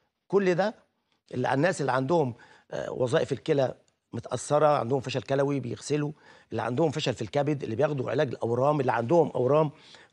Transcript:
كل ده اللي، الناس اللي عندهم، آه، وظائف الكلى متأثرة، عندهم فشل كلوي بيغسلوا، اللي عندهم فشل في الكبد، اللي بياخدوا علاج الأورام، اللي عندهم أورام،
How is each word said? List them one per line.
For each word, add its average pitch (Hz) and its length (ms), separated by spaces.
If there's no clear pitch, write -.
كل 185 280
ده 196 200
اللي، 123 200
الناس 160 280
اللي 135 100
عندهم، 131 420
آه، - 200
وظائف 123 400
الكلى 135 420
متأثرة، 147 540
عندهم 135 320
فشل 127 220
كلوي 139 380
بيغسلوا، 139 520
اللي 110 100
عندهم 123 300
فشل 147 220
في - 80
الكبد، 143 420
اللي 113 120
بياخدوا 135 360
علاج 135 160
الأورام، 123 540
اللي 127 100
عندهم 123 440
أورام، 143 360